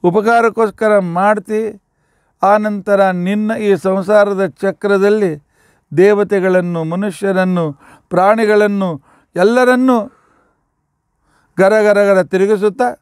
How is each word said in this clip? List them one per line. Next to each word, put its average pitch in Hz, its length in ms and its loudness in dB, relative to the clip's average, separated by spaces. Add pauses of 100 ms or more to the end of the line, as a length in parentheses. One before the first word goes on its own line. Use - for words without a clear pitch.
ಉಪಕಾರಕ್ಕೋಸ್ಕರ 220 800 0 (260)
ಮಾಡ್ತಿ. 208 440 -2 (800)
ಆನಂತರ 202 680 0 (180)
ನಿನ್ನ 214 240 -4 (160)
ಈ 196 40 2 (160)
ಸಂಸಾರದ 196 580 0 (180)
ಚಕ್ರದಲ್ಲಿ 196 720 0 (580)
ದೇವತೆಗಳನ್ನು, 185 920 0 (120)
ಮನುಷ್ಯರನ್ನು, 185 760 -2 (440)
ಪ್ರಾಣಿಗಳನ್ನು, 208 760 2 (460)
ಎಲ್ಲರನ್ನೂ 247 640 2 (1600)
ಗರ 190 160 4 (160)
ಗರ 202 100 4 (100)
ಗರ 196 100 4 (140)
ತಿರುಗಿಸುತ್ತಾ 202 560 0 (120)